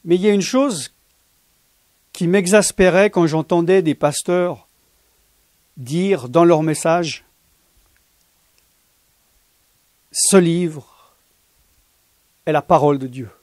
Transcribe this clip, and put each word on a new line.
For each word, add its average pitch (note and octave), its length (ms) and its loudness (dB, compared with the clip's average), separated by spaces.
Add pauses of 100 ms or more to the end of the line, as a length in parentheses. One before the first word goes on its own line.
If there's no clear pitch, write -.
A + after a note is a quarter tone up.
Mais E3+ 120 0
il F3+ 60 -4
y G#3 80 2
a G#3 40 2
une G3+ 80 0
chose B3 520 -4 (1160)
qui - 160 -6
m'exaspérait F#3+ 800 2
quand F3 160 0
j'entendais E3+ 560 0
des D#3 140 -2
pasteurs F3 720 -4 (1080)
dire D3 520 -4
dans E3 140 2
leur E3+ 180 4
message, « D#3+ 640 -4 (2750)
Ce - 260 0
livre E3+ 800 -2 (1300)
est D#3+ 60 -4
la D3+ 100 0
parole D3 380 2
de C3 80 -10
Dieu B2 240 -14 (120)